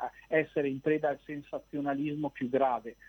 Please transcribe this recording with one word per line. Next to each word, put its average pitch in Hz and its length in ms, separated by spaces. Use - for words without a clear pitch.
eh, 160 100
essere 147 300
in 135 100
preda 156 300
al 139 160
sensazionalismo 147 1040
più 127 200
grave. 123 480